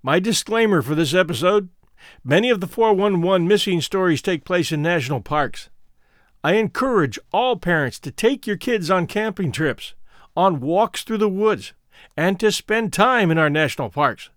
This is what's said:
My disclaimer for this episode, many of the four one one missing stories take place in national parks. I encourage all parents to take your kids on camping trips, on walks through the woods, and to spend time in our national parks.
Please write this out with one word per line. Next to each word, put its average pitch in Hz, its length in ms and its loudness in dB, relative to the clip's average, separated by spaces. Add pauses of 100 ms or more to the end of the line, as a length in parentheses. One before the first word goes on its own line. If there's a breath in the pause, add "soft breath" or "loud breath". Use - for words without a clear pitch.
My 151 160 2
disclaimer 208 600 0
for 139 140 -4
this 151 180 0
episode, 180 560 0 (560 loud breath)
many 185 240 2
of 220 100 2
the 180 80 -6
four 226 260 2
one 190 280 2
one 180 260 2
missing 202 320 2
stories 180 420 0
take 175 220 -4
place 175 300 -2
in 147 80 -4
national 147 400 -2
parks. - 480 -4 (760)
I 170 140 2
encourage 214 600 0 (160)
all 233 240 0
parents 151 440 -2
to 135 100 -12
take 254 340 -2
your 208 100 -2
kids 190 360 -2
on 180 160 2
camping 202 440 -2
trips, - 440 -4 (420 soft breath)
on 175 220 2
walks 175 440 -2
through 220 140 -4
the 214 100 2
woods, 202 460 -2 (420 soft breath)
and 185 240 0
to 214 120 2
spend 214 420 -2
time 220 380 2
in 160 80 2
our 156 100 2
national 143 400 -2
parks. 135 480 -2